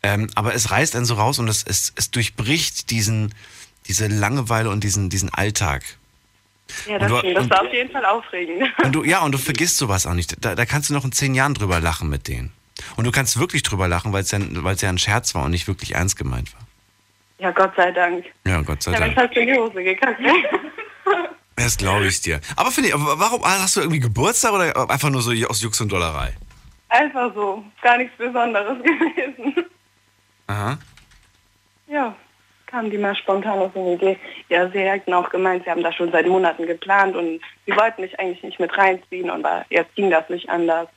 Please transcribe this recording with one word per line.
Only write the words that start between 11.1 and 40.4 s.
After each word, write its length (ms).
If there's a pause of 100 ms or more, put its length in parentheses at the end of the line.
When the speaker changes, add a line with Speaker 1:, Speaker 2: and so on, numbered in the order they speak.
Speaker 1:
zehn 240
Jahren 180
drüber 280
lachen 280
mit 200
denen. 240 (440)
Und 100
du 40
kannst 300
wirklich 240
drüber 240
lachen, 240
weil's 180
ja, 100
weil's 420
ja 60
ein 100
Scherz 360
war 100
und 60
nicht 160
wirklich 300
ernst 200
gemeint 380
war. 80 (800)
Speaker 2:
Ja, 100
Gott 260
sei 140
Dank. 340 (220)
Speaker 1:
Ja, 160
Gott 200
sei 100
Speaker 2:
Ja, 80
Speaker 1:
Dank. 140
Speaker 2:
sonst 140
hast 80
du 40
in 80
die 60
Hose 280
gekackt. 380
<laughs> 100 (1300)
Speaker 1:
Das 200
glaub 260
ich 180
dir. 200 (140)
Aber 160
finde 200
ich, 40
aber 240
warum, 260
hast 300
du 60
irgendwie 180
Geburtstag 540
oder 380
einfach 200
nur 120
so 100 (160)
aus 120
Jux 200
und 100
Dollerei? 460 (520)
Speaker 2:
Einfach 460
so. 300 (180)
Gar 160
nichts 180
Besonderes 640
<laughs> 40
gewesen. 840 (840)
Speaker 1:
Aha. 300 (1120)
Speaker 2:
Ja, 280 (500)
kam 240
die 60
mal 180
spontan 440
auf 180
eine 180
Idee. 240 (300)
Ja, 220
sie 80
hätten 340
auch 160
gemeint, 360
sie 60
haben 120
das 120
schon 160
seit 160
Monaten 400
geplant 480
und 260 (260)
sie 100
wollten 240
mich 180
eigentlich 240
nicht 160
mit 200
reinziehen 500
und 140
war, 260
jetzt 260
ging 160
das 200
nicht 180